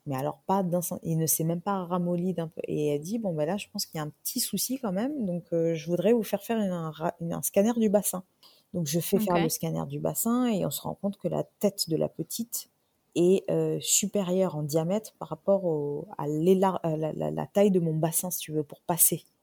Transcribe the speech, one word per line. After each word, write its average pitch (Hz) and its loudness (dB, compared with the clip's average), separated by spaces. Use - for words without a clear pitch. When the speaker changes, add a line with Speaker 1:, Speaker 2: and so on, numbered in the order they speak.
Speaker 1:
Mais 139 -4
alors, 143 -4
pas 196 2
d'un 180 0
cent-, - -6
il 165 0
ne 160 2
s'est 156 0
même 170 0
pas 196 -2
ramolli 175 0
d'un 170 -4
peu. - -10
Et 151 0
elle 147 0
dit, « 190 -6
Bon, 202 -2
ben 151 0
là, 180 0
je 202 -8
pense - -6
qu'il - -10
y - -4
a 151 -4
un 151 -8
petit - -4
souci 247 -2
quand 208 -4
même. 247 -2
Donc, 175 -4
euh, 165 2
je 156 -6
voudrais 170 2
vous 240 4
faire 196 -4
faire 226 -2
une, 202 0
un 165 -4
ra-, 156 -4
une, 170 -4
un 165 -4
scanner 202 4
du 220 4
bassin. » 196 0
Donc, 175 -2
je 147 -2
fais 196 2
faire 190 2
Speaker 2:
Ok. 170 4
Speaker 1:
le 160 2
scanner 160 -2
du 143 -8
bassin 226 0
et 196 0
on 160 -2
se - -8
rend 156 -6
compte 196 -4
que 180 -4
la 151 0
tête - 0
de 160 0
la 151 0
petite - -8
est, 180 4
euh, 160 0
supérieure 185 0
en 151 -2
diamètre 165 -2
par - -10
rapport 190 0
au, 151 -2
à 147 -4
l'élar-, 180 4
à 160 0
la, 156 -2
la, 156 -2
la 156 -4
taille 202 4
de 185 4
mon 165 0
bassin, 160 0
si - -6
tu - -10
veux, 151 0
pour - -10
passer. - 2